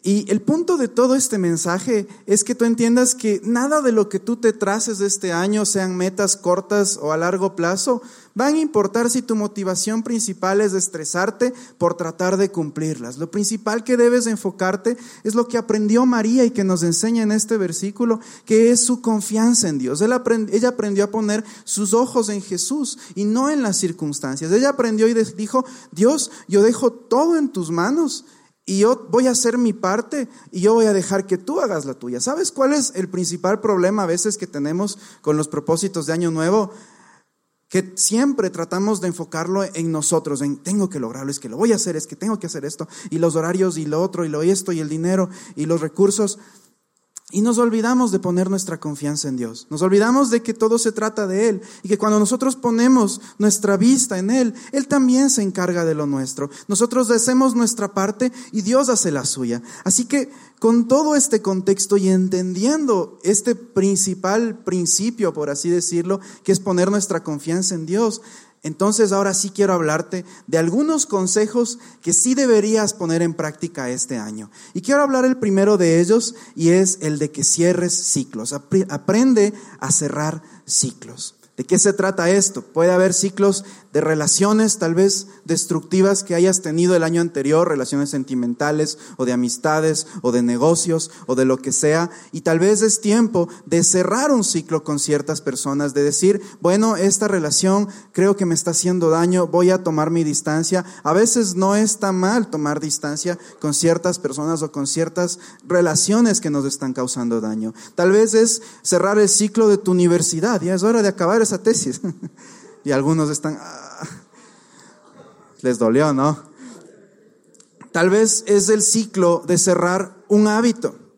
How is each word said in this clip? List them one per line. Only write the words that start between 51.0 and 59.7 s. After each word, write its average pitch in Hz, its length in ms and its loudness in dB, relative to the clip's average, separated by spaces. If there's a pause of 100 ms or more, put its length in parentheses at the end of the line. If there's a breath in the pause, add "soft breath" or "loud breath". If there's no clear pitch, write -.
de 196 220 0
Él 196 140 -2 (200 loud breath)
y 190 60 -12
que 202 100 0
cuando 208 220 2
nosotros 247 340 0
ponemos 240 680 2 (180 loud breath)
nuestra 208 380 2
vista 233 420 2
en 190 120 -2
Él, 247 240 2 (160 loud breath)
Él 269 160 -2
también 269 440 4
se 226 120 0
encarga 180 420 -2
de 160 120 0
lo 151 100 -2
nuestro. 135 420 -4 (200 loud breath)
Nosotros 233 420 0
hacemos 254 460 2
nuestra 233 360 -2
parte 208 380 -2 (220 loud breath)
y 214 80 -2
Dios 240 280 2
hace 220 220 0
la 139 140 -4
suya. 120 380 -4 (220 loud breath)